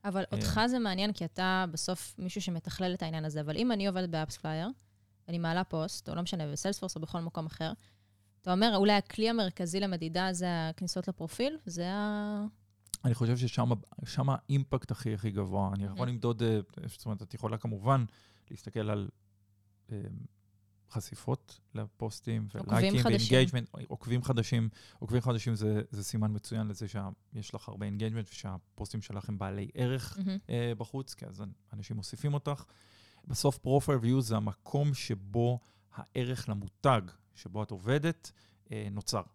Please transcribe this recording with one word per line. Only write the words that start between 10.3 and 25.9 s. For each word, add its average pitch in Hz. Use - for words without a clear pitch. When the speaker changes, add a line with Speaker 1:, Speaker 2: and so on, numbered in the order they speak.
Speaker 1:
זה 175
הכניסות 180
לפרופיל? 233
זה 175
ה- 208
Speaker 2:
אני 123
חושב 117
ששם, 120
שם -
האימפקט 135
הכי, 110
הכי 104
גבוה. 98
אני 98
יכול 98
Speaker 1:
מהמם. 123
Speaker 2:
למדוד, 120
אה, 113
זאת -
אומרת, 107
את 107
יכולה 110
כמובן 117
להסתכל 107
על, 101
אה, 107
חשיפות -
לפוסטים 110
Speaker 1:
עוקבים 104
Speaker 2:
ולייקים 120
Speaker 1:
חדשים. 113
Speaker 2:
ואינגייג'מנט, 127
עוקבים -
חדשים. 117
עוקבים 120
חדשים 117
זה, 107